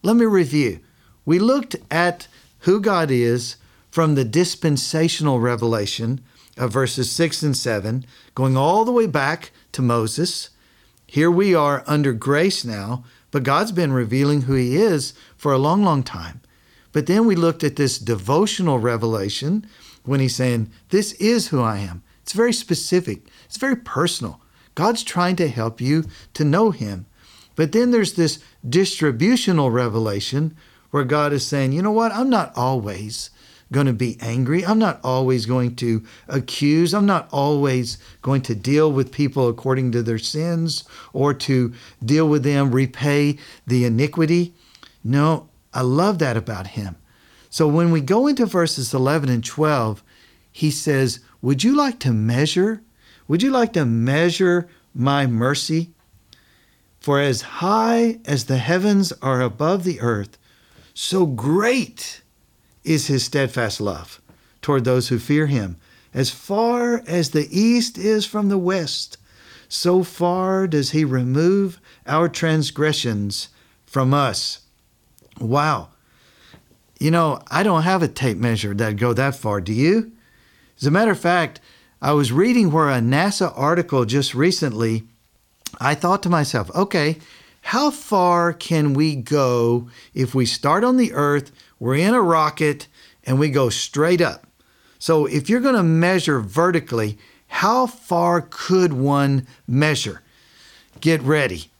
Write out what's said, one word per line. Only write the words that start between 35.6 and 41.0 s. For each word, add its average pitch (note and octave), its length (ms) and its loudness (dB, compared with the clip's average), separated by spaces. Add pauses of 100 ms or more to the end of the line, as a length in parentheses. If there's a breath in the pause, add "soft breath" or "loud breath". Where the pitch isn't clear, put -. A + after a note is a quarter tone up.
to A2+ 260 -2 (240 loud breath)
accuse. D3 680 0
I'm G3+ 140 2
not F#3 240 0
always C#3 680 0 (240 loud breath)
going C3+ 220 0
to A#2 100 -4
deal C#3+ 380 2
with C3 200 -2
people C3+ 360 0
according B2+ 440 -2
to A#2+ 120 -2
their A2+ 160 -2
sins E3 640 -4 (280 loud breath)